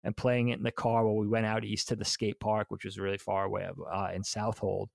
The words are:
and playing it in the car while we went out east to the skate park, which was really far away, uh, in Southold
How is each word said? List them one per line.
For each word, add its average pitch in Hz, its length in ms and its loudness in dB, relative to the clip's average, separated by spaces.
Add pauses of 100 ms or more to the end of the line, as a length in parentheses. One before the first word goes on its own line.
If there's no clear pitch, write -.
and 107 120 -2
playing 123 340 4
it - 80 -2
in 104 60 -4
the 113 60 2
car 113 340 2
while 107 120 4
we 107 100 2
went 110 200 2
out 110 180 0
east 107 240 -2
to 117 80 0
the 107 80 -4
skate - 340 -2
park, 107 320 0
which 101 140 -8
was 98 160 -8
really 98 180 0
far 98 260 0
away, 98 240 -2 (240)
uh, 95 220 0
in 92 80 -2
Southold 101 720 -2